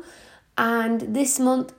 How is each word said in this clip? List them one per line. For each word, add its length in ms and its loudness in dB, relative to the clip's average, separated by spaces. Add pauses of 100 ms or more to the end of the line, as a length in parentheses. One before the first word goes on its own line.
(560)
and 440 0 (160)
this 240 0
month 380 2